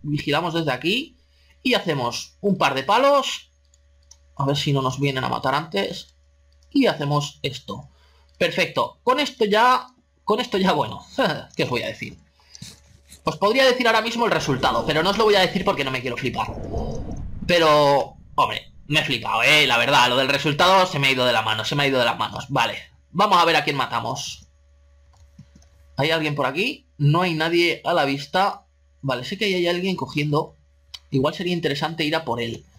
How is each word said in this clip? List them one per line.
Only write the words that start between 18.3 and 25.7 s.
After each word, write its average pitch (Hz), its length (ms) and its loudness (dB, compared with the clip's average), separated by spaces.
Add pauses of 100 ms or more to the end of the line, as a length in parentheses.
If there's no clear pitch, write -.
hombre, 127 380 -2 (140)
me 151 120 0
he 151 60 -2
flipado, 117 380 -2
eh, 151 220 6
la 120 120 2
verdad, 123 320 4
lo 123 80 2
del 131 100 2
resultado 156 580 4
se 160 140 -4
me 135 80 2
ha 135 40 4
ido 127 140 2
de 123 60 4
la 113 100 2
mano, 110 220 -2
se 147 120 -4
me 143 80 0
ha 139 40 2
ido 135 120 2
de 120 60 4
las 110 120 0
manos. 104 320 -6
Vale, 120 280 -2 (340)
vamos 190 300 4
a 165 40 6
ver 165 100 4
a 151 80 2
quién 147 140 -2
matamos. 120 720 -6 (1500)